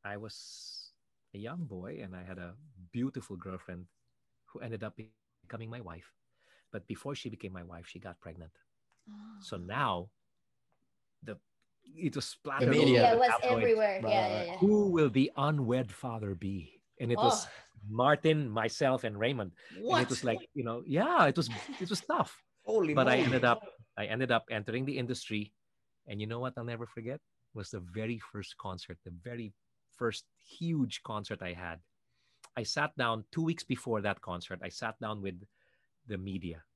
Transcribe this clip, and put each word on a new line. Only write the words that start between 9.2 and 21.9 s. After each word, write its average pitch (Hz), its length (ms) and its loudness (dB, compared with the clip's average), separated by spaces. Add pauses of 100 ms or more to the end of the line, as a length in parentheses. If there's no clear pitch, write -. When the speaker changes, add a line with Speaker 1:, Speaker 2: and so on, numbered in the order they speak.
Speaker 1:
So - 160 -10
now, 95 540 -2 (1120)
the, 104 160 -12 (580)
it 160 180 -2
was 139 120 -4
Speaker 3:
The - 100 -8
Speaker 1:
splattered 135 320 0
all - 60 6
Speaker 3:
media. 127 260 8
Speaker 1:
over 110 80 10
Speaker 2:
Yeah, 113 40 8
it - 20 8
Speaker 1:
the - 40 6
Speaker 2:
was 247 120 6 (100)
Speaker 1:
tabloids. 247 160 4
Speaker 2:
everywhere. 220 460 4
Speaker 3:
Right, 214 100 2
Speaker 2:
Yeah, 196 80 6
Speaker 3:
right, 185 100 2
Speaker 2:
yeah, 180 60 0
Speaker 3:
right. 180 100 -2
Speaker 2:
yeah. 180 120 -6
Speaker 1:
Who 202 320 6
will 156 180 6
the 131 280 4
unwed 131 540 2
father 110 440 -6
be? 95 460 -8 (200)
And 120 100 0
it 120 60 4
was 226 300 4
Speaker 2:
Oh. - 40 -16 (380)
Speaker 1:
Martin, 147 640 4
myself, 120 540 2
and 104 140 -4
Raymond. 113 340 0 (180)
And 185 100 -14
it 226 80 -4
Speaker 3:
What? - 220 4
Speaker 1:
was 123 140 -2
like, 113 280 0
you 131 120 -4
know, 117 200 -4
yeah, 226 420 4
it 139 100 4
was, 151 120 0 (320)
it 180 80 -6
was 202 140 -2